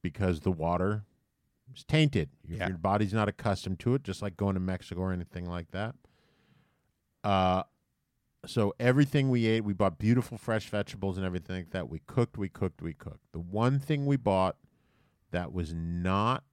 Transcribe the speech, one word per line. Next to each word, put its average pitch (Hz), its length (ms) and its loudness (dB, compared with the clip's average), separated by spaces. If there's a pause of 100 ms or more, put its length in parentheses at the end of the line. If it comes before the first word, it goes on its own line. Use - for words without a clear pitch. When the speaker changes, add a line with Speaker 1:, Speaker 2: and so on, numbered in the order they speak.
Speaker 1:
Because 90 400 0
the 92 100 0
water 90 540 0 (680)
is - 100 -20
tainted. 139 460 2 (140)
If 82 140 -10
Speaker 2:
Yeah. 92 120 -2
Speaker 1:
your 90 80 -4
body's 98 360 2
not 107 160 2
accustomed 95 520 -4
to 123 140 2
it, 135 80 -2
just - 180 -6
like 101 160 -6
going 98 180 0
to 92 60 0
Mexico 92 400 -6
or 92 120 -2
anything 87 320 -8
like 87 260 -8
that. 107 240 -6 (1300)
Uh, 92 400 4 (800)
so 104 340 0
everything 135 520 4
we 117 160 4
ate, 110 140 4
we 104 120 -2
bought 95 240 2
beautiful 117 400 2
fresh 110 320 -2
vegetables 98 480 -4
and 95 80 -2
everything 90 300 -4
like 87 160 -8
that. 82 180 -4
We 78 160 -8
cooked, - 320 0
we 98 120 -4
cooked, - 340 -6
we 82 100 -6
cooked. - 380 -16
The 82 80 -8
one 110 400 0
thing 143 260 -2
we 143 100 4
bought 95 400 2 (760)
that 87 200 -2
was 85 220 -4
not 90 800 -2